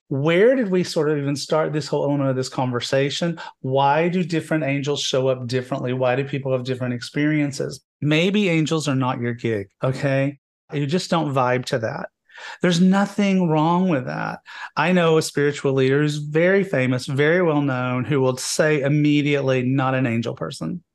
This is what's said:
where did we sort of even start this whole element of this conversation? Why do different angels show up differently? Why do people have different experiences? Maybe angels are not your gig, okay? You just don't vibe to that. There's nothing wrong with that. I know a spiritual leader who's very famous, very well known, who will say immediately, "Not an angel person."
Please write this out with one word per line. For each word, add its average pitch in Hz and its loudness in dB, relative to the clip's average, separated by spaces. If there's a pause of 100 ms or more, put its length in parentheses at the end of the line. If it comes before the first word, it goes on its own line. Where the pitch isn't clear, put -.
where 170 4
did 233 0
we 180 0
sort 156 0
of 151 0
even 143 -2
start 156 -2
this 151 -4
whole 147 -2
element 143 0
of 127 -2
this 127 -4
conversation? 139 -2 (200)
Why 139 2
do 180 0
different 156 -2
angels 139 -2
show 131 0
up 127 -2
differently? 127 -4
Why 127 0
do 139 -2
people 135 -4
have 123 -2
different 123 -4
experiences? 147 -2 (160)
Maybe 180 2
angels 160 0
are 139 0
not 131 0
your 120 -2
gig, 113 -4 (160)
okay? 135 0 (340)
You 147 -2
just 175 -2
don't 156 0
vibe 127 2
to 131 -2
that. - -6 (540)
There's 175 2
nothing 196 2
wrong 170 2
with 135 0
that. 110 -6 (380)
I 165 2
know 165 4
a 151 2
spiritual 143 0
leader 135 2
who's 151 0
very 165 2
famous, 127 0
very 151 2
well 151 2
known, 127 -2
who 135 0
will 127 2
say 151 0
immediately, 143 2
"Not 131 0
an 127 2
angel 117 -2
person." 165 -8 (100)